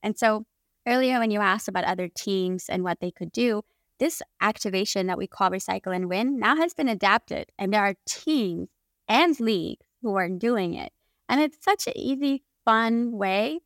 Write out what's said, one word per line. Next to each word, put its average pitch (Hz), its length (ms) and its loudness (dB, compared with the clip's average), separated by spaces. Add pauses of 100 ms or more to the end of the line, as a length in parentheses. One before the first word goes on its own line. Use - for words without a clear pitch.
And 214 160 -4
so 220 280 2 (400)
earlier 254 320 2
when 226 120 2
you 208 100 0
asked 202 280 0
about 185 160 -2
other 180 240 -2
teams 185 600 -2
and 185 160 -2
what 175 160 -4
they 180 100 -4
could 170 220 -10
do, 226 300 0 (360)
this 320 240 -2 (180)
activation 196 680 -2
that 185 100 -2
we 190 80 -6
call 185 240 0
Recycle 190 440 -4
and 180 140 -2
Win 240 300 0
now 226 180 4
has 330 160 0
been 285 160 -2
adapted. 202 720 0
And 196 140 -2
there 214 100 4
are 196 120 2 (120)
teams 185 600 -2 (380)
and 294 320 4
leagues 208 460 -2 (180)
who 208 140 0
are 185 120 0
doing 185 460 0
it. - 180 -10 (360)
And 254 120 4
it's 302 220 0
such 403 240 0
an - 100 -6
easy, 269 460 -2 (220)
fun 226 480 2
way 208 540 0